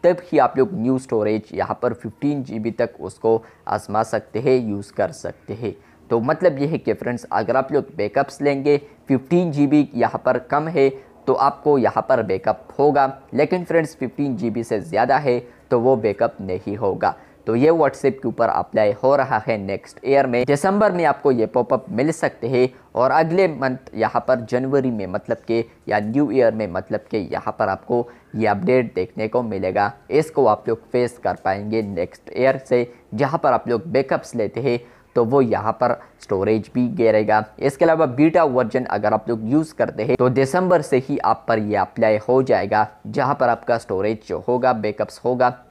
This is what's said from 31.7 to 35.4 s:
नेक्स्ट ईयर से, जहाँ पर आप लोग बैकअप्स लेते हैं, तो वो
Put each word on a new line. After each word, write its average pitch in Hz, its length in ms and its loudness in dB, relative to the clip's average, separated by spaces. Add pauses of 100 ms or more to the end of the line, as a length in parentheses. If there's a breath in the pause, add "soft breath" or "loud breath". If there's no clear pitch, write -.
नेक्स्ट 92 540 -8
ईयर 131 220 2
से, 123 340 -2 (220 loud breath)
जहाँ 139 280 -2
पर 139 100 2
आप 117 160 -2
लोग 117 180 -2
बैकअप्स 135 480 -2
लेते 113 260 -4
हैं, 120 180 0 (380 loud breath)
तो 120 80 4
वो 135 180 4